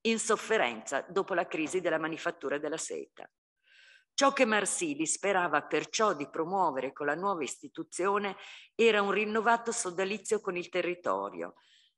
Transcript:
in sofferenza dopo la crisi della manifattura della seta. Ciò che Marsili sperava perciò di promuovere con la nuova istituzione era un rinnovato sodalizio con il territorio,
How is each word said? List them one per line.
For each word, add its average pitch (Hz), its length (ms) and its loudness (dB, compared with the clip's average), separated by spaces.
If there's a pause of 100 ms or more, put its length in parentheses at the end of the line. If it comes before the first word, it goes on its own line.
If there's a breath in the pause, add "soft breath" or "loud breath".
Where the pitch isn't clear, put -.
in 226 180 2
sofferenza 139 880 0
dopo 185 260 -2
la 180 140 0
crisi 160 340 -2
della 160 160 0
manifattura 156 600 -4
della 151 200 -4
seta. - 500 -10 (840 soft breath)
Ciò 277 200 4
che 269 120 6
Marsili 180 640 0
sperava 175 560 2
perciò 202 500 0
di 143 160 -4
promuovere 160 640 0
con 147 140 -4
la 147 80 0
nuova 180 280 -2
istituzione 185 920 -4 (400 loud breath)
era 214 260 6
un 202 100 2
rinnovato 220 600 2
sodalizio 196 680 -2
con 190 160 -4
il 175 140 -6
territorio, 98 880 -2 (420 soft breath)